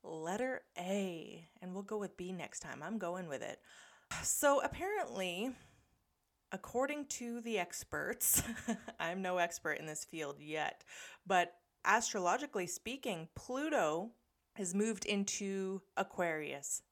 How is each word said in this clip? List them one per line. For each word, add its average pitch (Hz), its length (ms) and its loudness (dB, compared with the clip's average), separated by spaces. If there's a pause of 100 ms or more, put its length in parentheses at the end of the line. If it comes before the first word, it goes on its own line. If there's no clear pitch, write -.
Letter 185 600 -2 (140)
A, 180 680 -4 (140)
and 185 120 -8
we'll 196 100 -6
go 214 140 -4
with 202 200 -4
B 180 160 -6
next 170 260 -6
time. 139 240 -8
I'm 208 140 -4
going 180 320 -4
with 135 120 -4
it. - 200 -8 (640)
So 285 380 6
apparently, 262 920 -2 (1000)
according 277 540 -2
to 240 340 -6
the 226 180 -2
experts, - 840 0 (280)
<laughs> - 280 -4
I'm 175 220 0
no 180 160 2
expert 170 420 2
in 156 60 -8
this 151 180 -6
field 143 380 -6
yet, 151 420 -4 (420)
but 180 280 6 (320)
astrologically 208 840 4
speaking, 220 680 -4
Pluto 233 760 2 (460)
has 180 200 -2
moved 214 300 2
into 196 760 0 (140)
Aquarius 156 840 0 (100)